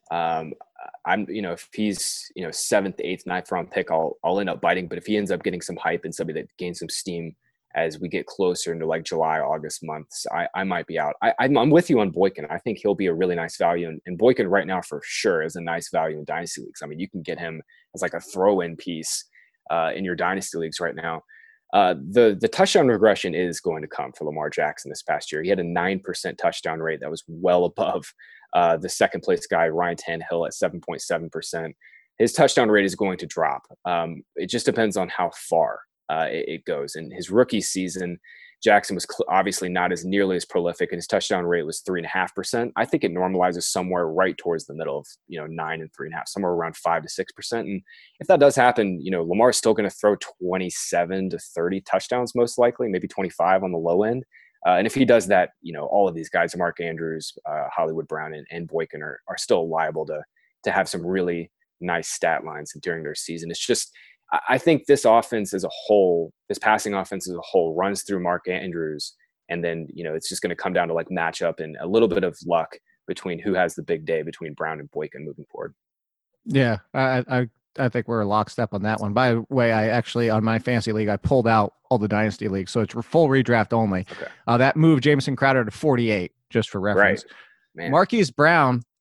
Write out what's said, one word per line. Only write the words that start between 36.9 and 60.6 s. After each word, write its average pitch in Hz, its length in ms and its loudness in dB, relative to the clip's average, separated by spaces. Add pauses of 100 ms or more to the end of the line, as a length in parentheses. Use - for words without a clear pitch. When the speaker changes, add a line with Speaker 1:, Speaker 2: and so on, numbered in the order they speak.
Speaker 1:
In 80 160 -12
his 90 180 -10
rookie 113 300 4
season, 90 580 -4 (460)
Jackson 101 320 4
was 87 120 -4
cl-, - 220 -4
obviously 95 400 0
not 90 220 0
as 85 120 -4
nearly 95 320 2
as 87 100 -4
prolific, 87 460 -2
and 87 60 -6
his 87 80 -8
touchdown 92 400 0
rate 85 200 2
was 80 160 -8
three 90 180 -4
and 82 80 -6
a - 20 -10
half 92 240 -2
percent. 117 420 -4
I 123 100 0
think 147 180 0
it 92 100 0
normalizes 90 500 0
somewhere 90 440 -2
right 85 300 0
towards 82 280 -4
the 73 80 -14
middle 73 240 -6
of, 73 100 -10 (200)
you 85 100 -12
know, 78 80 -8
nine 80 360 -8
and 78 120 -16
three 73 140 -10
and 80 80 -12
a - 20 -8
half, - 120 -8
somewhere 92 240 -2
around 82 240 -2
five 82 260 0
to 80 60 -14
six - 240 -6
percent. - 340 -6
And 98 140 -6 (380)
if 165 80 -6
that 180 120 8
does 143 160 8
happen, 113 460 4
you 85 100 -4
know, 87 120 0
Lamar's 107 340 4
still 113 160 4
gonna 101 180 0
throw 104 240 4 (240)
twenty-seven 90 920 -2
to 85 60 -4
thirty 90 440 -4
touchdowns, 120 520 -2
most 120 240 2
likely, 120 300 2
maybe 95 200 -2
twenty-five 92 560 0
on 92 80 -2
the 87 60 -2
low 85 260 2
end. 123 200 -2 (420)
Uh, 90 60 6
and 92 160 4
if - 80 -4
he 135 100 4
does 117 220 6
that, 92 240 4 (100)
you 80 100 -12
know, 73 140 -8
all 98 220 2
of 82 80 -4
these 82 140 -10
guys, 87 280 0
Mark 87 220 -2
Andrews, 82 520 -6 (160)
uh, 76 260 -4
Hollywood 80 340 -4
Brown, 78 260 -8
and, 73 160 -16
and 82 180 -10
Boykin 80 360 -6
are, 76 260 -12
are 85 80 -10
still 85 320 0
liable 80 380 -2
to, 76 120 -8 (440)